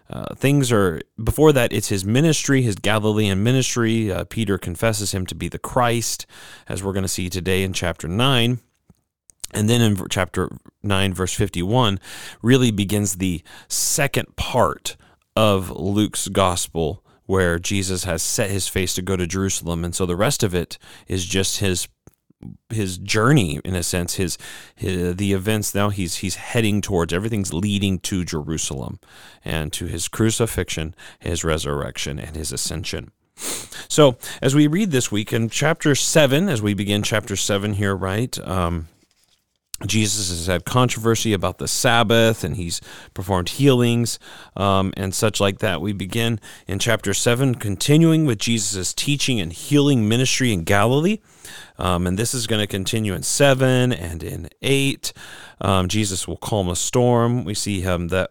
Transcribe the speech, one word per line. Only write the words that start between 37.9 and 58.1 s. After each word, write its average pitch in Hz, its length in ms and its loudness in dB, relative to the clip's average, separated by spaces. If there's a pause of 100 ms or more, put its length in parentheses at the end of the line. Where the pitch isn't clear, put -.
right, 95 440 -4
um, 85 500 -2 (920)
Jesus 101 460 0
has 85 160 -6
had 90 180 0
controversy 113 680 2
about 92 240 -2
the 69 100 -6
Sabbath, 117 760 4
and 82 120 -4
he's 87 260 -6 (340)
performed 92 340 -2
healings, 120 720 2 (360)
um, 98 400 2
and 95 160 -4
such - 280 0
like 98 180 0
that. 90 240 -2
We 101 100 -4
begin 104 480 -2 (280)
in 98 100 -4
chapter 101 380 0
seven, 120 400 2
continuing 156 720 4
with 113 100 0
Jesus' 104 560 -2
teaching 131 460 0
and 82 120 -4
healing 139 560 2
ministry 123 460 2
in 82 120 -2
Galilee. 131 520 2 (640)
Um, 90 260 0
and 90 100 0
this 110 200 -2
is 117 100 -4
gonna 107 220 -2
continue 101 480 -2
in - 80 -6
seven 131 680 4
and 85 300 -6
in 92 280 -10 (120)
eight. 135 520 0 (460)
Um, 95 280 2
Jesus 98 400 -2
will 85 100 -8
calm 98 320 -2
a 87 60 -2
storm. 123 680 2
We 98 120 -6
see 98 260 -2
him, 87 280 0
that, 92 220 0